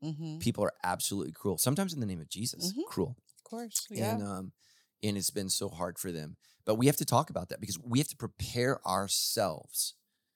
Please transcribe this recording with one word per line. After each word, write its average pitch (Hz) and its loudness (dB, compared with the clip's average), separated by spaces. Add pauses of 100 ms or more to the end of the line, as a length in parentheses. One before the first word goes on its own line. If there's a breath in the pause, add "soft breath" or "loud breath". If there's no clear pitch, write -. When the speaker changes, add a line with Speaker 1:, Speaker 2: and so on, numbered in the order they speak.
Speaker 1:
Mm-hmm. 156 -6
Speaker 2:
People 117 0
are - 2
absolutely 90 -2
cruel, 87 -2
sometimes 175 2
in 156 -4
the 113 0
name 92 -4
of 76 -12
Jesus, 170 -4
Speaker 1:
Mm-hmm. 254 -4
Speaker 2:
cruel. 123 -2 (200)
Speaker 1:
Of - -20
course, 226 -4
Speaker 2:
And, 208 -6
Speaker 1:
yeah. 113 2 (240)
Speaker 2:
um, 92 -8 (500 soft breath)
and 104 2
it's 92 0
been 98 -2
so - 0
hard 87 -4
for 92 -4
them. 78 -6 (280 soft breath)
But 107 4
we 120 6
have 143 8
to 160 0
talk 131 4
about 87 -4
that - -8
because 98 -4
we 120 2
have 151 4
to - -10
prepare 120 -2
ourselves - 0 (420)